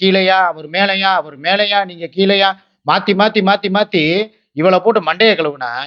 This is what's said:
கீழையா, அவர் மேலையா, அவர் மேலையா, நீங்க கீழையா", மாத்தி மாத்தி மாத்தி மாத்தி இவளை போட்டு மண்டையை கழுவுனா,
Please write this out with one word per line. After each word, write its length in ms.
கீழையா, 440
அவர் 260
மேலையா, 440
அவர் 260
மேலையா, 440
நீங்க 220
கீழையா", 500
மாத்தி 220
மாத்தி 260
மாத்தி 420
மாத்தி 500
இவளை 280
போட்டு 220
மண்டையை 340
கழுவுனா, 320